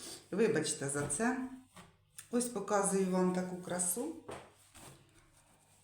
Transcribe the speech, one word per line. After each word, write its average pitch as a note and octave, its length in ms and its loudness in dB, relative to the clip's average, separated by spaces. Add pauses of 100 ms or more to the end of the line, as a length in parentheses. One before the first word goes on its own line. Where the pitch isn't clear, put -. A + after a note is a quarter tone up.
(300)
Вибачте D#3 580 2
за C#3+ 200 0
це. B3+ 300 0 (920)
Ось A#3+ 180 2
показую F#3+ 640 2
вам F3+ 240 4
таку F3+ 220 -2
красу. A#3+ 600 -2 (1700)